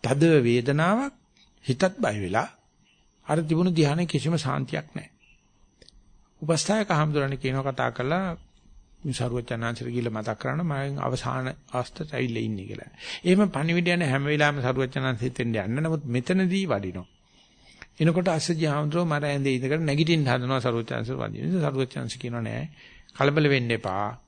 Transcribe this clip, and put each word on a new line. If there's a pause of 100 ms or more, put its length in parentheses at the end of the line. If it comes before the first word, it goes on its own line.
තද (180)
වේදනාවක්, (520)
හිතත් (140)
බය
වෙලා (760)
අර
තිබුණු
ධ්‍යානෙ
කිසිම
ශාන්තියක්
නැහැ. (1300)
උපස්ථායක
හාමුදුරනේ
කියනවා
කතා
කළා (760)
මේ
සරුවචනාංශයට
ගිහිල්ලා
මතක්
කරන්න
මම
අවසාන (200)
අවස්ථාවට
ඇවිල්ලා
ඉන්නේ
කියලා. (300)
එහෙම
පණිවිඩ
යන
හැම
වෙලාවෙම
සරුවචනාංශෙත්
එන්න
යන්න.
නමුත්
මෙතනදී
වඩිනවා. (920)
එනකොට
අස්සජි
හාමුදුරුවෝ
මර
ඇඳේ
ඉඳගෙන
නැගිටින්න
හදනවා
සරුවචනාංශෙ
වඳින්න.
ඉතින්
සරුවචනාංශ
කියනවා
"නෑ. (480)
කලබල
වෙන්න
එපා. (220)